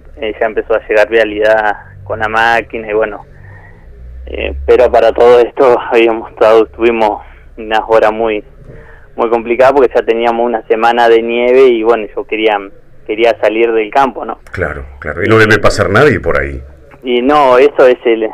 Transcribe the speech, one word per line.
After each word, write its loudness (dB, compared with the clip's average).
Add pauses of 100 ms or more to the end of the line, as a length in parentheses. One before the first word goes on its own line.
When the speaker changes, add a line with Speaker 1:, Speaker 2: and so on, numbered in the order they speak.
(160)
Speaker 1:
eh, -8
ya -2
empezó -4
a -6
llegar 0
vialidad 0 (320)
con -8
la -4
máquina -2
y -6
bueno. -4 (1000)
Eh, -10 (100)
pero 4
para 2
todo 4
esto 2
<laughs> -8
habíamos 0
estado, 2
tuvimos -2 (360)
unas -4
horas 2
muy, -4 (720)
muy -2
complicadas 0
porque 2
ya 0
teníamos -2
una -4
semana 0
de 4
nieve 0
y 2
bueno, -2
yo -10
quería, -2 (480)
quería 0
salir 0
del -2
campo, -2
¿no? -12 (140)
Speaker 2:
Claro, -8 (140)
claro. -8
Y -2
no 4
debe 4
pasar 0
nadie 2
por -2
ahí. -8 (400)
Speaker 1:
Y -2
no, 4
eso 4
es 2
el, 0